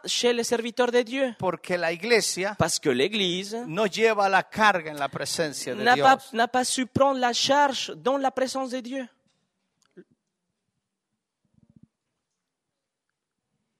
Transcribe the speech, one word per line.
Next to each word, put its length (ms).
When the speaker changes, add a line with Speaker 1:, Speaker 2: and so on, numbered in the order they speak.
Speaker 1:
chez 260
les 100
serviteurs 480
de 120
Dieu. 360
Speaker 2:
Porque 380
la 160
iglesia 680
Speaker 1:
Parce 220
que 80
l'Église 800
Speaker 2:
no 180
lleva 460
la 140
carga 460
en 80
la 120
presencia 640
de 100
Speaker 1:
n'a 140
pas, 180
Speaker 2:
Dios. 160
Speaker 1:
n'a 160
pas 160
su 220
prendre 340
la 140
charge 600
dans 220
la 140
présence 400
de 100
Dieu. 260